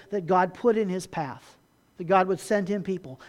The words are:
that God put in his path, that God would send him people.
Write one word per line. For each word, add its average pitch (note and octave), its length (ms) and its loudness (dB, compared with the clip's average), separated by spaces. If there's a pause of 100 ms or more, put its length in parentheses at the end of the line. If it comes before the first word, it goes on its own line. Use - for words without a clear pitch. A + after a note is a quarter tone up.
that G3 180 -4
God F3+ 260 4
put A#3 240 2
in G#3+ 120 0
his F#3 180 -6
path, C3+ 500 -8 (420)
that E3+ 100 -10
God F#3 180 6
would F#3 140 -2
send G3+ 280 0
him G3+ 140 -2
people. F3 460 -8